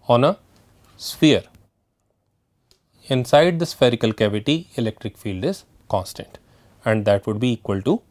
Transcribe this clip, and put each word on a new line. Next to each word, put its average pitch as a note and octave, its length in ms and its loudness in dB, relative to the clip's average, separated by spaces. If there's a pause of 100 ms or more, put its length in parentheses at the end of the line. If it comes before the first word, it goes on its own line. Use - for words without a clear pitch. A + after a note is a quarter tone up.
on B2 160 4
a F3+ 140 0 (580)
sphere, - 460 2 (1700)
inside D3 500 2
the E3 80 -2
spherical A#2+ 460 0
cavity A2 640 -2
electric A2 420 -6
field G2 260 -8
is F#3+ 200 -6 (240)
constant, - 500 -8 (460)
and A2 200 0
that G2+ 220 2
would G#2+ 140 -4
be B2 120 0
equal G2 300 -4
to F#3+ 180 -2 (100)